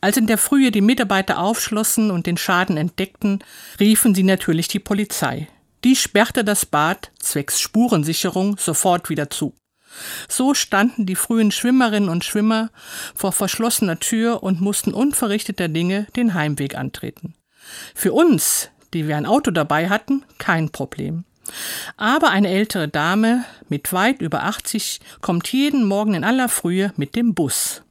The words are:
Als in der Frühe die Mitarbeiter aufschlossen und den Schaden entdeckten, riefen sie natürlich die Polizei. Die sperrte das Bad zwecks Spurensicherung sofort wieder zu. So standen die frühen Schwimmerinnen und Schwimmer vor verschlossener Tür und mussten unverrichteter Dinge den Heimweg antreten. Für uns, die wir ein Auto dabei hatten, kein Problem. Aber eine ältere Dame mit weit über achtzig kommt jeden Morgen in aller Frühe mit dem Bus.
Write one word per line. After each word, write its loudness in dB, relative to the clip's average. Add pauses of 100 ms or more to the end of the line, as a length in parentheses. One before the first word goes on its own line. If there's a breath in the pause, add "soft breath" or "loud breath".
Als 2
in 2
der 2
Frühe 4
die 2
Mitarbeiter 2
aufschlossen 0
und -2
den 0
Schaden 0
entdeckten, -2 (380 loud breath)
riefen 6
sie 2
natürlich 2
die -4
Polizei. -4 (340)
Die 6
sperrte 2
das 0
Bad -2
zwecks -4
Spurensicherung 0
sofort 0
wieder -4
zu. -4 (760 loud breath)
So 2
standen 0
die -2
frühen 2
Schwimmerinnen 2
und -2
Schwimmer 0 (460 loud breath)
vor -2
verschlossener -2
Tür 0
und -2
mussten -2
unverrichteter -2
Dinge -2 (100)
den 0
Heimweg -2
antreten. -10 (640 loud breath)
Für 0
uns, 4 (240)
die -2
wir 0
ein -2
Auto 2
dabei 0
hatten, -2 (100)
kein 0
Problem. -8 (720 loud breath)
Aber 2
eine 2
ältere -2
Dame 0 (240 loud breath)
mit -4
weit 2
über -2
achtzig -6 (200 loud breath)
kommt -2
jeden 2
Morgen 0
in -4
aller 2
Frühe -2
mit -4
dem 0
Bus. -2